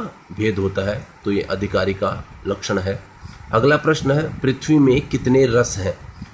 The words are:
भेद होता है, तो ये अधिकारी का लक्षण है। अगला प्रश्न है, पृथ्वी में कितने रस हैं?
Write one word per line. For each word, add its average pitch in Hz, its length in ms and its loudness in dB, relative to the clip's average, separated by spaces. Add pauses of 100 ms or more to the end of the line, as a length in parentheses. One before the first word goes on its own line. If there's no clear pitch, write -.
(380)
भेद 104 200 0
होता 95 240 -2
है, 104 260 -4 (180)
तो 104 60 -2
ये 98 100 0
अधिकारी 98 520 -2
का 95 320 -4 (220)
लक्षण 101 300 -4
है। 98 360 -6 (400)
अगला 139 240 4
प्रश्न 147 340 0
है, 151 280 -2
पृथ्वी 131 400 2
में 127 280 4
कितने 131 380 2
रस 120 320 2
हैं? 92 200 -4 (360)